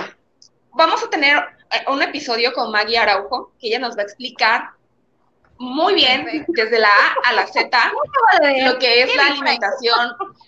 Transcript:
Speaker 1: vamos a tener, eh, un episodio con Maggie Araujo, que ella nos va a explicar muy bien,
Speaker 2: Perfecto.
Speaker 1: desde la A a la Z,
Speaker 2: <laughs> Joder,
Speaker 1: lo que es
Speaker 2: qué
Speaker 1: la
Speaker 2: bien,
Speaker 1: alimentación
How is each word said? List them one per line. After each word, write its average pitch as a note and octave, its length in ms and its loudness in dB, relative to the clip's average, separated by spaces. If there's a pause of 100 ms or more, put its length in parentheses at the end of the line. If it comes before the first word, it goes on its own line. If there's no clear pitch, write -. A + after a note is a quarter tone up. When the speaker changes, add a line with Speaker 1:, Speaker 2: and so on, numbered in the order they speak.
(760)
Speaker 1:
vamos F4 280 2
a A4 80 -6
tener, D4 280 2 (320)
eh, A3+ 200 -4
un C#4+ 120 -2
episodio B3 500 -2
con A#3 180 -4
Maggie A3 280 0
Araujo, G#3 600 -2
que A#3 100 -8
ella A3+ 120 0
nos G#3 160 -8
va G#3 60 -2
a - 20 -6
explicar A#3+ 680 -2 (880)
muy D4 360 0
bien, C#4+ 300 -2
Speaker 2:
Perfecto. D#4+ 300 -6
Speaker 1:
desde A3+ 240 0
la G#3+ 100 4
A B3 400 2
a A#3+ 40 2
la G3+ 140 0
Z, B3 460 0 (200)
Speaker 2:
<laughs> A#4 200 4
Joder, C4+ 400 2
Speaker 1:
lo B3+ 60 -6
que A#3+ 240 4
es C4+ 80 0
Speaker 2:
qué B3+ 60 0
Speaker 1:
la C#4+ 80 4
Speaker 2:
bien, C#4+ 100 2
Speaker 1:
alimentación A#3+ 800 -2 (360)